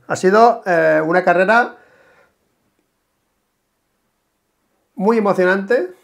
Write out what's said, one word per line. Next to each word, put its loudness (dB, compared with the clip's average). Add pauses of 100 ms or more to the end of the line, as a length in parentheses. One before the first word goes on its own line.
Ha -6
sido, 2
eh, 0
una -2
carrera 0 (3250)
muy 0
emocionante -2 (120)